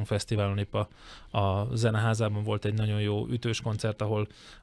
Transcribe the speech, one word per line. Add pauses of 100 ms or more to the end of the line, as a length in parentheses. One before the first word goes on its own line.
fesztiválon
épp
a, (500)
a
zeneházában
volt
egy
nagyon
jó
ütős
koncert,
ahol (360)